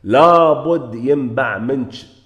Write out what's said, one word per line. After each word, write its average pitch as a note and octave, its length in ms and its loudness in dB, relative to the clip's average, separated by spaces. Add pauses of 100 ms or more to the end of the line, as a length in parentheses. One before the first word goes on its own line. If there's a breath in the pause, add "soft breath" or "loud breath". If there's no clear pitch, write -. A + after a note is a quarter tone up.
لابد D#3 920 2
ينبع A#2+ 640 -4
منك B2 340 -6 (340)